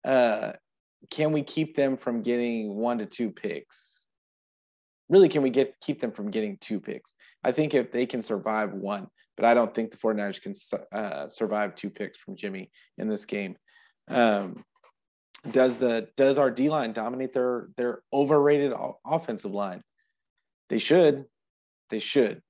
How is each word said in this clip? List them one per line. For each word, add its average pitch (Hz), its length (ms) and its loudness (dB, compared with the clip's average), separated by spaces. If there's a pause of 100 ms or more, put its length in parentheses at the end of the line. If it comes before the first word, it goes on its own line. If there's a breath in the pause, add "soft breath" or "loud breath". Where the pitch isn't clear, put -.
uh, 120 480 2 (580)
can 156 200 0
we 147 120 0
keep 156 320 -4
them 135 220 2
from 117 260 -4
getting 117 520 -2
one 117 220 -2
to 107 80 -4
two 110 260 -6
picks? - 760 -12 (1000)
Really, 180 200 10
can 147 120 2
we 131 80 2
get, 131 300 0
keep - 220 -4
them 113 100 -4
from 104 200 -8
getting 104 260 -4
two 104 220 -6
picks? - 340 -12 (300 soft breath)
I 127 80 2
think 151 220 0
if 123 180 2
they 123 140 0
can 117 160 -6
survive 107 520 -2
one, 98 340 -6 (300)
but 117 80 2
I 117 80 8
don't 117 200 4
think 113 180 -4
the - 60 -20
forty-niners 104 420 -2
can 98 160 -12
su-, - 360 -8
uh, 78 380 -6
survive 104 460 -4
two 101 160 -8
picks - 260 -10
from 98 180 -16
Jimmy 95 360 -10 (260 soft breath)
in 107 100 -6
this 107 180 -4
game. 98 320 -8 (500 soft breath)
Um, 104 580 0 (840)
does 127 260 4
the, 117 400 0
does 135 220 4
our 135 100 4
D 127 180 0
line 135 260 0
dominate 127 380 -6
their, 123 460 -2
their 120 240 -4 (100)
overrated 143 640 4
o-, - 320 -8
offensive 127 460 -4
line? 98 320 -6 (840)
They 113 100 0
should, 147 460 4 (640)
they 110 100 -6
should 107 500 0